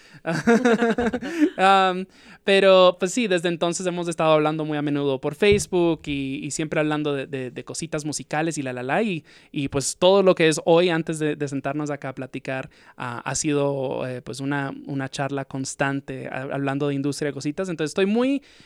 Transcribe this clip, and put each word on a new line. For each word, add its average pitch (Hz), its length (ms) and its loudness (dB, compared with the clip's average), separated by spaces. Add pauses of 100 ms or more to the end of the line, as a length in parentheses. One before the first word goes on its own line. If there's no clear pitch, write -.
(240)
<laughs> 233 1300 2
Am, 185 500 4 (360)
pero, 190 560 8
pues 185 140 -2
sí, 240 160 0
desde 180 200 0
entonces 170 380 -2
hemos 175 220 -4
estado 160 240 2
hablando 156 320 2
muy 151 120 -4
a 147 60 -2
menudo 143 380 0
por 147 160 -4
Facebook 180 720 2
y, 139 380 -6
y 143 60 -8
siempre 156 300 -2
hablando 151 340 -2
de, 135 140 -6
de, 131 240 -8
de 127 120 -12
cositas 151 400 -8
musicales 151 540 -4
y 143 40 -4
la, 131 100 -6
la, 123 100 -8
la, 151 220 0
y, 175 200 -4 (280)
y, 139 160 -4
pues, - 300 -4
todo 190 260 6
lo 185 100 6
que 165 140 4
es 151 160 0
hoy, 175 260 4
antes 160 300 -2
de, 151 160 -2
de 147 100 -4
sentarnos 139 440 -6
acá 143 180 -10
a 131 80 -10
platicar, 131 540 -10 (260)
ah, 120 280 -8
ha 135 120 -4
sido, 143 680 -2
eh, 127 160 -8
pues, 127 200 -12
una, 139 340 -4 (120)
una 135 220 -6
charla 135 360 -6
constante, 135 840 -4
ha-, - 160 -8 (100)
hablando 139 360 -2
de 143 80 -2
industria 143 320 -4
de 139 60 -6
cositas. 147 340 -6
Entonces, 160 240 -4
estoy 196 140 0
muy 254 360 0 (240)